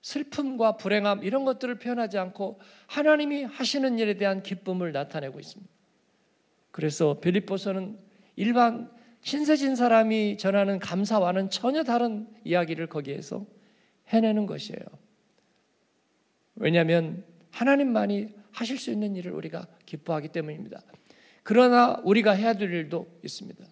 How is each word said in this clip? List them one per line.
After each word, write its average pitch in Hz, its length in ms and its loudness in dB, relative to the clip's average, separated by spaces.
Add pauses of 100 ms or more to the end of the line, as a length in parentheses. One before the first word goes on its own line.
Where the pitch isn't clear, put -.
슬픔과 262 720 -2
불행함 202 480 -2
이런 262 200 -2
것들을 254 340 -4
표현하지 233 400 -4
않고 190 420 -8 (260)
하나님이 294 580 2
하시는 262 540 -2
일에 214 160 0
대한 190 280 0
기쁨을 180 500 -6
나타내고 139 480 -6
있습니다. - 320 -20 (1000)
그래서 151 500 0
빌립보서는 190 800 -2 (380)
일반 233 540 2 (300)
신세진 277 560 0
사람이 220 600 4
전하는 196 420 2
감사와는 190 720 0
전혀 285 340 -2
다른 233 420 -2 (180)
이야기를 165 440 -2
거기에서 143 580 -8 (600)
해내는 220 380 2
것이에요. - 340 -10 (1800)
왜냐하면 165 680 2 (260)
하나님만이 220 840 2 (160)
하실 240 280 -6
수 - 120 -8
있는 208 240 -2
일을 180 180 -8
우리가 160 340 -10 (200)
기뻐하기 156 420 -6
때문입니다. 151 540 -10 (600)
그러나 240 600 6
우리가 208 300 6
해야 220 220 2
될 196 180 -4
일도 165 340 -4 (160)
있습니다. - 500 -14